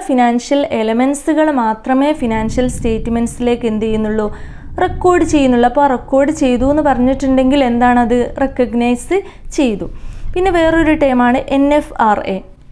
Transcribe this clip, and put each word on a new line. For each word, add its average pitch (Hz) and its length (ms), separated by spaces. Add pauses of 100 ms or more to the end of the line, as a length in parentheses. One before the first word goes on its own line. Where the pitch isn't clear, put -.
ഫിനാൻഷ്യൽ 247 520 (200)
എലമെന്റ്സുകൾ 285 680 (120)
മാത്രമേ 247 500 (100)
ഫിനാൻഷ്യൽ 220 540
സ്റ്റേറ്റ്മെന്റ്സിലേക്ക് 233 960
എന്ത് 214 160
ചെയ്യുന്നുള്ളൂ? 214 400 (580)
റെക്കോർഡ് 359 480
ചെയ്യുന്നുള്ളൂ. 254 380
അപ്പോൾ 285 160
ആ - 80
റെക്കോർഡ് 269 380 (100)
ചെയ്തു 247 320
എന്ന് 302 140
പറഞ്ഞിട്ടുണ്ടെങ്കിൽ 262 840
എന്താണത്? 240 480 (240)
റെക്കഗ്നൈസ് 240 760 (400)
ചെയ്തു. 214 280 (480)
പിന്നെ 370 240
വേറൊരു 320 360 (100)
ടേമാണ് 247 360 (180)
എൻ 277 80 (120)
എഫ് 294 160 (140)
ആർ 208 120 (140)
എ, - 20 (360)